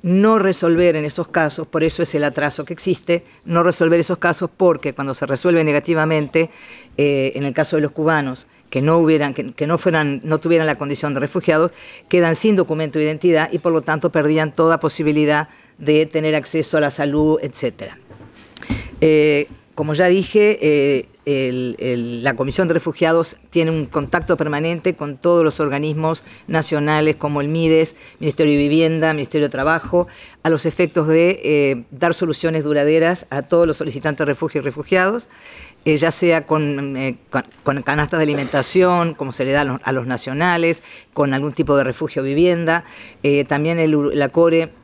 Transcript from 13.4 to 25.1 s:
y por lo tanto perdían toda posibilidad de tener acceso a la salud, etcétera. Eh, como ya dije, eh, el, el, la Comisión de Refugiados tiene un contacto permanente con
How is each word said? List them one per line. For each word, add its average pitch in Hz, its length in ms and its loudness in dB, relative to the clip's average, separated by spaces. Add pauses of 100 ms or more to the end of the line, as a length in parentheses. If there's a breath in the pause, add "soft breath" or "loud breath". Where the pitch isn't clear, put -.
y 165 60 -4
por 170 140 -2
lo 156 100 0
tanto 160 300 -2
perdían 156 420 0
toda 165 240 2
posibilidad 151 680 0 (280 soft breath)
de 151 300 2
tener 156 300 -2
acceso 160 400 -2
a 151 40 4
la 147 100 0
salud, 151 520 0
etcétera. - 560 -8 (1000 loud breath)
Eh, 151 480 2 (260)
como 151 200 -4
ya 180 120 2
dije, 208 540 2
eh, 143 480 2 (160)
el, 127 540 -4
el, 120 440 -4
la 135 120 -2
Comisión 139 340 -2
de 160 60 0
Refugiados 165 640 0 (120)
tiene 165 200 0
un 156 160 -4
contacto 165 500 -2
permanente 156 580 -4
con 143 220 -10